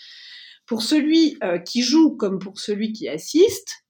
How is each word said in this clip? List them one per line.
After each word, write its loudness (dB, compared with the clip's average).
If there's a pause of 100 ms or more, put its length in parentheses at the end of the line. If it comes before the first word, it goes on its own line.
(680)
Pour -6
celui, 2
euh, -2
qui -4
joue 4
comme -2
pour -12
celui -6
qui -10
assiste 0